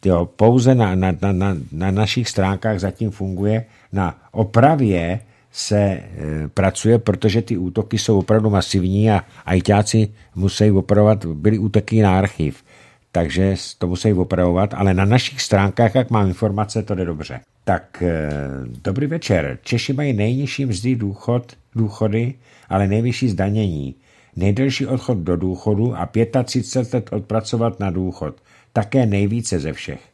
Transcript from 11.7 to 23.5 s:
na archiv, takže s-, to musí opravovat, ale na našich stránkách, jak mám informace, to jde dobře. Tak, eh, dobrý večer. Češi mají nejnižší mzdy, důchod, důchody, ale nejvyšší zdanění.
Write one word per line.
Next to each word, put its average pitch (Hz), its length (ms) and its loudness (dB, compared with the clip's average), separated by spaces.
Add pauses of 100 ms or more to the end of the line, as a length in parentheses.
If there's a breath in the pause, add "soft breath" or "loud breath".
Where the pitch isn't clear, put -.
na 95 160 4
archiv, 90 460 -2 (480 soft breath)
takže 87 400 0
s-, - 240 -8
to 90 120 -6
musí 90 260 0
opravovat, 90 600 2
ale 98 200 2
na 95 120 2
našich 127 360 0
stránkách, 101 540 2
jak 123 140 0
mám 107 180 2
informace, 104 560 -2
to 104 120 -4
jde 92 100 -4
dobře. 76 340 -8 (240)
Tak, - 400 -4
eh, 80 260 0 (540)
dobrý 127 240 -2
večer. 87 560 -2
Češi 123 300 -2
mají 131 200 -2
nejnižší 127 520 -2
mzdy, 117 300 -2
důchod, 117 580 -4 (220)
důchody, 113 580 -2 (360 soft breath)
ale 98 180 2
nejvyšší 117 420 0
zdanění. 92 680 -2 (400 soft breath)